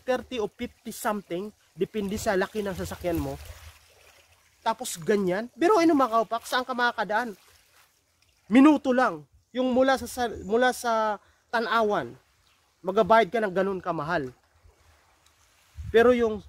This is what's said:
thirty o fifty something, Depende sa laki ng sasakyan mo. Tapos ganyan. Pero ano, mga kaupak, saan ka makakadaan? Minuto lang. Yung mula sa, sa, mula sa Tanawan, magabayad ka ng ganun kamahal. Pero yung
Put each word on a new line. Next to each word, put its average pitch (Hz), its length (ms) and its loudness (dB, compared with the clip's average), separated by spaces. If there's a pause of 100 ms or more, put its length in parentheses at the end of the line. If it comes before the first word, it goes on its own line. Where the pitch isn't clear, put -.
thirty 254 400 -4
o 202 80 -4
fifty - 400 -12
something, 208 640 -6 (200)
Depende 196 400 -4
sa 214 240 -2
laki 202 240 -4
ng 190 160 -6
sasakyan 175 400 -6
mo. 139 160 -6 (1300)
Tapos 233 320 -6
ganyan. 196 640 -2
Pero 349 240 4
ano, 330 80 6
mga 233 320 4
kaupak, 226 240 -6
saan 254 160 -2
ka 254 80 -8
makakadaan? 233 640 -2 (1120)
Minuto 269 480 6
lang. 190 320 -2 (240)
Yung 254 240 -2
mula 262 240 4
sa, 247 80 -12
sa, 247 160 -8 (240)
mula 240 240 2
sa 220 480 -2 (320)
Tanawan, 208 640 -2 (640)
magabayad 202 480 4
ka 220 160 -4
ng 202 80 -2
ganun 190 320 -2
kamahal. 160 480 -4 (1600)
Pero 233 240 6
yung 220 340 -2